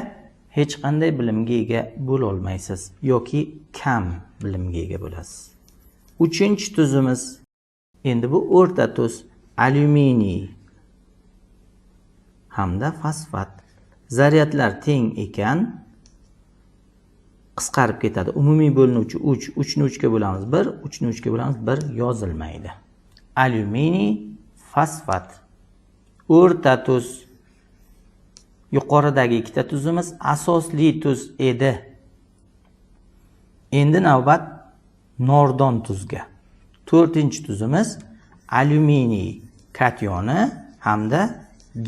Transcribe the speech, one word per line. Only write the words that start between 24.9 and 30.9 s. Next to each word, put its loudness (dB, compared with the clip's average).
O'rta 4
tuz. 0
Yuqoridagi 2
ikkita -4
tuzimiz -4
asosli 0